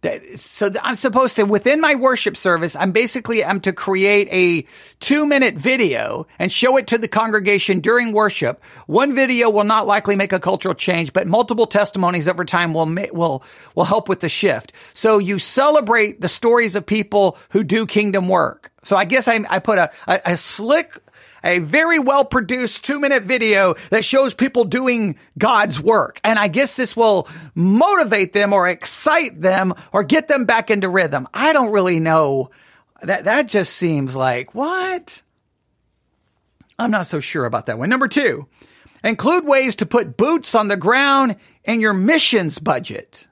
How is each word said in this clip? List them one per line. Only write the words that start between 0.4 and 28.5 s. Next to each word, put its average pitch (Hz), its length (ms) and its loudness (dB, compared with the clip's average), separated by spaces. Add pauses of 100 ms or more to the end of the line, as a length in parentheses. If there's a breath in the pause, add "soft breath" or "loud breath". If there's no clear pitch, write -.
th-, 196 140 -8
I'm 233 100 -4
supposed 247 420 0
to, 220 80 2
within 214 360 2
my 302 140 2
worship 247 420 0
service, 170 400 -2
I'm 180 160 -2
basically, 226 520 -2
I'm 185 180 -2
to 190 100 -2
create 196 580 0
a 175 360 2 (340 loud breath)
two-minute 285 540 2
video 147 720 -2 (120 soft breath)
and 180 140 -2
show 254 240 2
it 262 120 2
to 233 100 0
the 220 100 -4
congregation 208 720 0
during 233 320 0
worship. 202 500 -2 (240 loud breath)
One 254 280 0
video 240 360 2
will 208 140 2
not 214 220 2
likely 202 300 2
make 196 160 0
a 185 80 -2
cultural 185 340 0
change, 165 380 -2
but 196 140 0
multiple 226 400 2
testimonies 180 640 0
over 175 160 -2
time 170 280 -2
will 160 140 0
ma-, 170 260 -6
will, 165 300 -2 (320 loud breath)
will 175 100 2
help 202 240 0
with 185 120 -2
the 170 80 -4
shift. 139 440 -2 (220 loud breath)
So 220 240 2
you 196 200 -2
celebrate 233 800 2
the 180 80 -4
stories 233 480 0
of 202 100 -6
people 202 500 0 (140 loud breath)
who 202 140 0
do 214 220 0
kingdom 196 420 0
work. - 440 -2 (100)
So 202 140 0
I 196 80 2
guess 247 220 0
I, 226 240 0
I 190 80 0
put 208 200 0
a, 160 120 2 (160 loud breath)
a, 185 180 0
a 175 120 0
slick, 277 600 -2 (500 soft breath)
a 175 140 2
very 311 380 2
well-produced 254 840 0
two-minute 277 380 0
video 202 520 2 (160 loud breath)
that 214 140 0
shows 269 300 0
people 254 300 0
doing 226 520 -2 (220 soft breath)
God's 208 420 0
work. 202 440 0
And 220 140 2
I 208 100 0
guess 247 280 -2
this 254 200 -4
will 214 320 2 (260 loud breath)
motivate 214 760 2
them 202 200 2